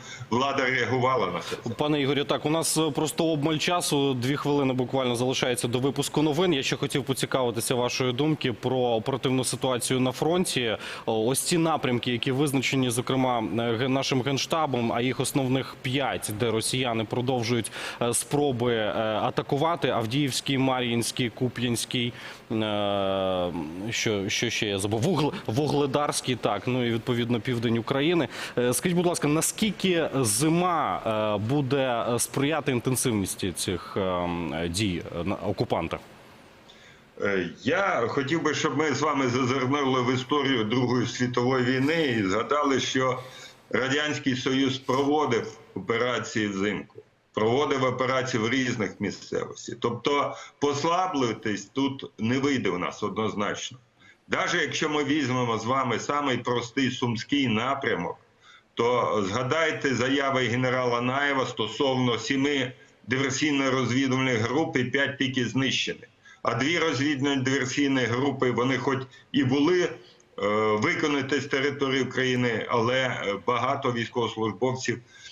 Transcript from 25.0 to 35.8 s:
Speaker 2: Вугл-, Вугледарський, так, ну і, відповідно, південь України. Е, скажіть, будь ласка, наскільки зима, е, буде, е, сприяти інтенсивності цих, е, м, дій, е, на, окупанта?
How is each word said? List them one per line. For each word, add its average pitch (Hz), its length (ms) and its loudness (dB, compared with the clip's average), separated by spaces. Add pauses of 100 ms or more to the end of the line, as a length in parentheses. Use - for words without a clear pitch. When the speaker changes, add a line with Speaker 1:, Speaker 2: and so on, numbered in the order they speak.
Speaker 2:
Вугл-, 151 300 2 (140)
Вугледарський, 143 880 0
так, 104 300 0
ну 123 200 0
і, 120 60 0
відповідно, 117 480 0
південь 117 380 0
України. 139 500 0 (300)
Е, 123 160 2
скажіть, 175 220 0
будь 175 100 4
ласка, 160 220 0
наскільки 165 840 0
зима, 139 920 2
е, 107 320 0 (100)
буде, 131 560 0 (100)
е, 120 40 2
сприяти 143 540 0
інтенсивності 113 800 0
цих, - 440 -4
е, 107 40 0
м, 87 540 0 (140)
дій, 87 340 -2 (180)
е, 85 40 -4
на, 95 100 -2
окупанта? 90 640 -2 (1200)